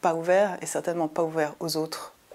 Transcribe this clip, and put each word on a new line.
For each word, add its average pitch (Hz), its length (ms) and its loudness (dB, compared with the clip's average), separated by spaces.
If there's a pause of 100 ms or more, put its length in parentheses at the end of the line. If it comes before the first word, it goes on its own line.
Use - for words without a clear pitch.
pas 170 160 2
ouvert 180 440 4
et 160 60 -8
certainement 165 400 -2
pas 156 160 0
ouvert 160 380 0
aux 151 160 -2
autres, 156 360 -6 (220)